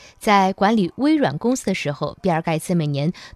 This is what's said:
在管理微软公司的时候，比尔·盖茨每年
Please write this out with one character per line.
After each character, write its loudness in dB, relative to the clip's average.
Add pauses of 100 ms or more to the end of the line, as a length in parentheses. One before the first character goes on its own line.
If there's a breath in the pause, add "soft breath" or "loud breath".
(180 loud breath)
在 4
管 2
理 0
微 2
软 0
公 0
司 -8
的 -2
时 -6
候， -8
比 0
尔· 2
盖 -2
茨 -4
每 0
年 -2 (220 loud breath)